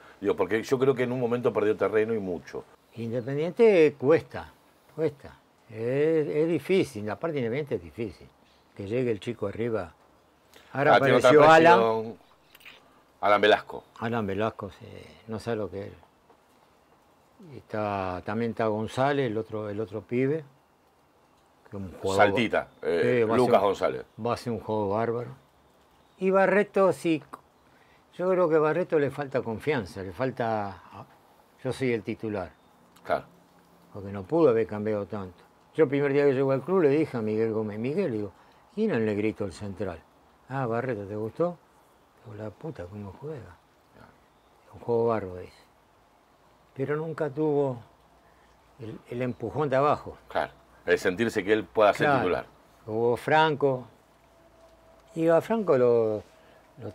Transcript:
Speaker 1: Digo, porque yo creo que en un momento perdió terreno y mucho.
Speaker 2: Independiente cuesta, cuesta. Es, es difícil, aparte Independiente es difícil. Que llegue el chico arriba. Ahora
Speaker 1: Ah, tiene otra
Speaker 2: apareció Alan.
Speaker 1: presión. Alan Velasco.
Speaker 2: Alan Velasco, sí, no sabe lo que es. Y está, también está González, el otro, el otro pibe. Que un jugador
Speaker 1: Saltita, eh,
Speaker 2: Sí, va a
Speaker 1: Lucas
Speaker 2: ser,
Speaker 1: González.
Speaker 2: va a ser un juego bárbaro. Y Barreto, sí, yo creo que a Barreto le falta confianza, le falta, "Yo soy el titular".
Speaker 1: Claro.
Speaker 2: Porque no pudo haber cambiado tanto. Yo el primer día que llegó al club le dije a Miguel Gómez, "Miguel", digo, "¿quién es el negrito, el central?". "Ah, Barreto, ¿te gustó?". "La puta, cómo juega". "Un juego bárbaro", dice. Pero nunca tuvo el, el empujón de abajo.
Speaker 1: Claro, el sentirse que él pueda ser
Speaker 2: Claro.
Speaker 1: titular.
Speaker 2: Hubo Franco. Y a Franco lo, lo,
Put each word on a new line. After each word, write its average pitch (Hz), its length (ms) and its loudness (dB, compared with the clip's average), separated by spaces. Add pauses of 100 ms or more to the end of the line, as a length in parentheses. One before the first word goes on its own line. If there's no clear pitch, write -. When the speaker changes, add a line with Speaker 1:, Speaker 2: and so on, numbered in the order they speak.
(220)
Speaker 1:
Digo, 98 140 0
porque 101 280 0
yo 127 160 0
creo 131 160 4
que 123 80 0
en 120 80 -2
un 127 80 -4
momento 120 320 0
perdió 104 240 0
terreno 107 380 0
y 113 60 -4
mucho. 85 440 -8 (320)
Speaker 2:
Independiente 143 1040 2
cuesta, 127 540 0 (440)
cuesta. 147 420 -6 (320)
Es, 143 580 -2
es 160 200 -2
difícil, 151 600 -2
aparte 147 300 -6
Independiente 127 360 -4
es 92 80 -4
difícil. 85 460 -12 (460)
Que 101 120 -12
llegue 120 240 -2
el 104 80 -4
chico 107 280 -8
arriba. 98 460 -6 (800)
Ahora 139 240 4
Speaker 1:
Ah, 101 40 8
tiene 131 180 4
otra 123 140 6
Speaker 2:
apareció 151 200 10
Alan. 165 280 10
Speaker 1:
presión. 113 380 -2 (1000)
Alan 101 220 4
Velasco. - 420 2 (160)
Speaker 2:
Alan 113 280 -2
Velasco, 101 420 -4
sí, - 160 -20 (420)
no 110 120 -8
sabe 117 180 -6
lo 101 120 -8
que 98 180 -12
es. 95 40 -18 (1600)
Y 117 40 -16
está, 98 680 -6
también 113 260 -4
está 110 160 -2
González, 131 600 -2
el 107 80 -6
otro, 107 320 -8
el 101 120 -8
otro 104 200 -10
pibe. 135 420 -2 (1300)
Que 101 80 -16
un 95 140 -10 (100)
jugador 98 260 4
Speaker 1:
Saltita, 98 420 0 (120)
eh, 120 400 2
Speaker 2:
Sí, - 60 4
va 110 60 2
a 117 40 2
Speaker 1:
Lucas 123 180 4
Speaker 2:
ser, 98 60 6
Speaker 1:
González. 90 440 0 (200)
Speaker 2:
va 117 80 -2
a 110 40 -6
ser 120 160 -8
un 104 80 -6
juego 107 280 -4
bárbaro. 117 420 -4 (880)
Y 190 120 0
Barreto, 190 600 4
sí, 160 280 -2 (920)
yo 180 160 -2
creo 180 180 4
que 156 60 4
a 156 40 6
Barreto 156 380 0
le 143 140 2
falta 135 320 -4
confianza, 110 580 -4
le 92 100 -10
falta, 110 720 -4 (800)
"Yo 131 100 -4
soy 127 200 -2
el 110 80 -2
titular". 104 480 -8 (540)
Speaker 1:
Claro. 71 220 -2 (680)
Speaker 2:
Porque 98 180 -12
no 101 120 -8
pudo 156 260 4
haber 113 160 2
cambiado 104 400 -4
tanto. 95 380 -12 (320)
Yo 160 80 4
el 139 60 0
primer 143 240 0
día 143 120 4
que 139 80 4
llegó 135 200 0
al 131 80 -2
club 185 200 0
le 147 80 6
dije 143 280 0
a 110 40 -4
Miguel 110 320 -2
Gómez, 107 240 -4
"Miguel", 147 360 -4
digo, 104 180 -6 (420)
"¿quién 214 180 -2
es 135 60 0
el 110 80 0
negrito, 104 400 -2
el 95 80 -8
central?". 95 460 -8 (500)
"Ah, 135 160 -4
Barreto, 113 400 -4
¿te 101 100 -10
gustó?". 160 420 -4 (800)
"La 104 140 -10
puta, 127 360 -14
cómo 101 340 -14
juega". 127 360 -16 (1160)
"Un 104 60 -20
juego 117 280 0
bárbaro", 98 340 -4
dice. - 220 -20 (1120)
Pero 139 200 -4
nunca 156 340 -6
tuvo 143 480 -2 (1000)
el, 113 200 -14 (100)
el 120 120 -8
empujón 127 480 -4
de 131 60 0
abajo. 135 420 0 (120)
Speaker 1:
Claro, 78 220 -4 (340)
el 87 140 4
sentirse 101 440 -2
que 101 100 2
él 107 100 0
pueda 104 300 4
ser 120 140 0
Speaker 2:
Claro. 139 120 2
Speaker 1:
titular. 82 260 -2 (400)
Speaker 2:
Hubo 113 320 0
Franco. 143 680 0 (1300)
Y 165 140 0
a 165 120 6
Franco 196 360 0
lo, 117 460 2 (540)
lo, 107 180 -14